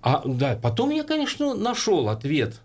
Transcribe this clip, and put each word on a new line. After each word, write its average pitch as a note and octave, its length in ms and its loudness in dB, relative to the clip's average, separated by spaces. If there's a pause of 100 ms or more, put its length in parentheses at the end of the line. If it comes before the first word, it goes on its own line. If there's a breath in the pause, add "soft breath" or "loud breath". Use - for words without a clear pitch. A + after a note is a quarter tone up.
А, C3 240 2
да, C3 340 0
потом A#2+ 300 2
я, D4+ 140 0
конечно, D4 500 -2
нашёл G3+ 540 0
ответ A#2 460 -2 (100)